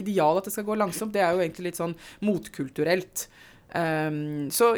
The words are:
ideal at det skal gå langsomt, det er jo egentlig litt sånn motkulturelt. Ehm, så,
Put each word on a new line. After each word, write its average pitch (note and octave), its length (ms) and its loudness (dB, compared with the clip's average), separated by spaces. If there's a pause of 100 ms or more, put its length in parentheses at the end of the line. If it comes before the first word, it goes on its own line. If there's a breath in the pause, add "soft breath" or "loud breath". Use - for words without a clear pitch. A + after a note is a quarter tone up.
ideal F3 320 4
at - 80 -4
det G3+ 80 -8
skal G#3 160 -4
gå G#3+ 80 0
langsomt, G#3 320 -2
det G3+ 160 2
er E3+ 80 4
jo F#3 80 2
egentlig E3+ 300 -6
litt F3 100 -6
sånn E3+ 160 -4 (240 loud breath)
motkulturelt. E3+ 1040 -2 (460 loud breath)
Ehm, D3+ 800 -2
så, A#3 240 4